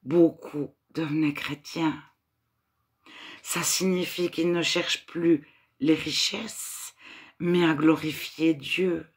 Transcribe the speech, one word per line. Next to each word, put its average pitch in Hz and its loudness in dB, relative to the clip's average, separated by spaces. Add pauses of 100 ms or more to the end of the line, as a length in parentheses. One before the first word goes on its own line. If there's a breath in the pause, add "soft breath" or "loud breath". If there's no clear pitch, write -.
beaucoup 147 2 (160)
devenaient 151 0
chrétiens. 147 -6 (1400 loud breath)
Ça - -4
signifie 180 0
qu'ils 170 0
ne 170 0
cherchent - -2
plus 165 2 (320 soft breath)
les 156 4
richesses, - -6 (460 loud breath)
mais 175 4
à 160 4
glorifier 156 2
Dieu. 165 -2